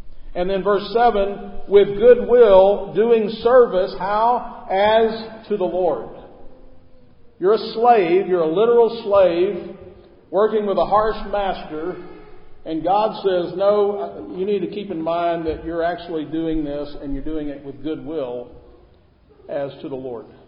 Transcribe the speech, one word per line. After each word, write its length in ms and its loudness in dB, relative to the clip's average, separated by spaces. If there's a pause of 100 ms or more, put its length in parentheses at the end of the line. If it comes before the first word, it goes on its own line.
(340)
And 160 -2
then 120 -2
verse 300 0
seven, 600 0 (160)
"With 280 4
good 320 6
will, 640 6
doing 380 2
service." 680 4
How? 680 -2
As 800 0
to 80 -2
the 80 -2
Lord. 460 -2 (1300)
You're 160 2
a 180 -4
slave, 560 4
you're 140 0
a 40 0
literal 440 4 (120)
slave, 760 0 (520)
working 360 0
with 100 -2
a 80 2
harsh 320 0 (160)
master, 640 -6 (680)
and 180 -6
God 380 0
says, 340 -2
"No, 800 0
you 80 -4
need 140 -2
to 80 -6
keep 240 -8
in 100 -8
mind 460 -2
that 180 -6
you're 180 -4
actually 440 -6
doing 380 -4
this, 360 -8
and 140 -8
you're 100 -6
doing 240 -6
it 160 -12
with 180 -14
good 220 -6
will 440 -8 (1000)
as 320 -8
to 80 -12
the 80 -12
Lord." 300 -12 (220)